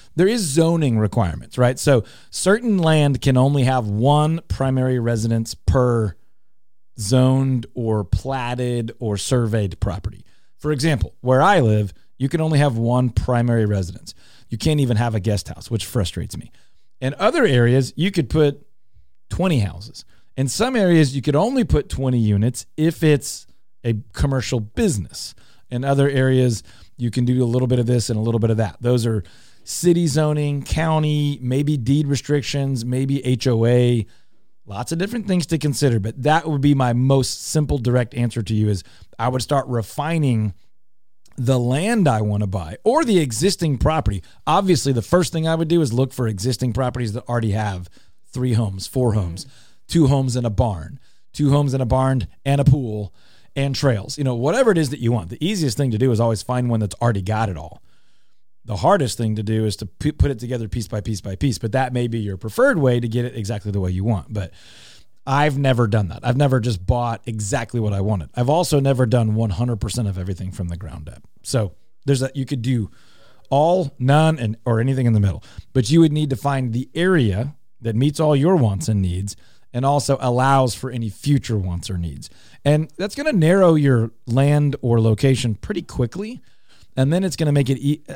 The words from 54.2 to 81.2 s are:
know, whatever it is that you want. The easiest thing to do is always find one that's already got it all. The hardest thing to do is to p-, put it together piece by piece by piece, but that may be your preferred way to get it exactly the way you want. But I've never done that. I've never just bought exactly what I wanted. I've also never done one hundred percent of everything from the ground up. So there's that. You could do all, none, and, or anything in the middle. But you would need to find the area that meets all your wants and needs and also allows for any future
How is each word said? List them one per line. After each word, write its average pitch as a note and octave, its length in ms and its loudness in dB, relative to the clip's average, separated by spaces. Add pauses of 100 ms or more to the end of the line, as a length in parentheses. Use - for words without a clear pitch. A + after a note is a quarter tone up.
know, B2+ 120 0
whatever G3+ 360 2
it F3 60 2
is D3+ 140 0
that D3 80 -8
you A#2 120 0
want. F#2+ 180 -2
The B2 160 -6
easiest E3+ 320 -2
thing C3+ 140 0
to G#2+ 60 0
do B2+ 140 2
is G#2+ 80 2
always A2+ 240 0
find B2 260 -2
one A2+ 100 0
that's G#2 220 -4
already A#2 200 0
got G#2+ 280 -2
it F2 80 -8
all. - 240 -16 (840)
The G#2 120 -6
hardest D3+ 400 2
thing A2 180 -2
to A2 80 -4
do A2 220 0
is G#2 120 -2
to - 80 -10
p-, - 260 -4
put C#3+ 200 2
it A#2 80 -8
together A#2+ 280 -6
piece A2+ 200 -6
by G#2+ 140 -6
piece G#2+ 200 -6
by G2 140 -8
piece, C3 220 -2
but A2 140 -6
that C3 220 0
may B2 140 -2
be A2+ 120 -4
your G2+ 180 -6
preferred A3 400 0
way B2+ 220 2
to A#2+ 80 -2
get A#2+ 180 -2
it A#2+ 100 -10
exactly G#2 360 -6
the G2 80 -2
way F#2 120 -2
you F2+ 120 -2
want. A2 280 -2
But G2+ 200 -8 (720)
I've C#3 320 0
never B2+ 300 2
done G#2 220 0
that. - 140 -12
I've B2 140 0
never C3+ 220 2
just G#2+ 260 -4
bought A#2+ 400 -2
exactly A#2 540 -4
what G#2 140 -2
I G2 80 -2
wanted. F#2+ 340 -2
I've B2 140 0
also D#3+ 300 2
never C3+ 260 2
done A2 300 2
one A2 160 0
hundred A#2+ 260 -2
percent G#2+ 300 -4
of F#2+ 100 -4
everything F#2 340 -8
from F2+ 160 -6
the E2+ 100 -8
ground D#2+ 320 -14
up. - 140 -18 (180)
So G#2+ 320 -4 (320)
there's C3+ 140 2
that. C3 160 -6
You C3 100 -4
could B2 160 -4
do A2+ 300 -2 (580)
all, D#3 480 2
none, D3+ 400 4
and, A2+ 280 -4
or A#2 140 2
anything C3 280 0
in A#2 60 4
the G#2+ 60 4
middle. G2 240 0 (300)
But B2+ 160 0
you D#3+ 120 6
would D#3+ 120 6
need D3+ 160 -2
to C3+ 60 -2
find C3 380 -2
the B2 200 -4
area D3 640 0 (260)
that A2+ 140 -4
meets C#3+ 240 0
all D3+ 160 2
your D#3 200 4
wants A2 320 0
and G#2 140 0
needs F#2 340 -4 (360)
and B2 140 -4
also C#3 340 0
allows B2+ 540 2
for - 160 -10
any A#2 200 -6
future B2 480 -2